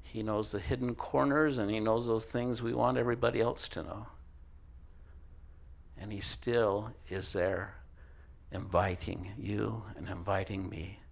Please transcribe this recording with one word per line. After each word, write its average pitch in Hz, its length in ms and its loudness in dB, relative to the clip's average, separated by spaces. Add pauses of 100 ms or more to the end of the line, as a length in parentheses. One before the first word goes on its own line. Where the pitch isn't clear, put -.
He 110 200 -6
knows 107 280 0
the 104 80 0
hidden 127 360 0
corners, 143 640 4
and 101 100 2
he 110 100 2
knows 110 280 4
those 113 180 2
things 120 360 0
we 117 120 0
want 123 240 4
everybody 117 440 4
else 123 280 2
to - 140 -6
know. 104 220 -8 (1900)
And 104 160 -8
he 98 80 -4
still 113 720 4 (180)
is 92 240 -2
there 95 420 2 (760)
inviting 92 880 0
you 107 460 -2 (140)
and 73 100 -8
inviting 95 600 -2
me 87 300 -8 (120)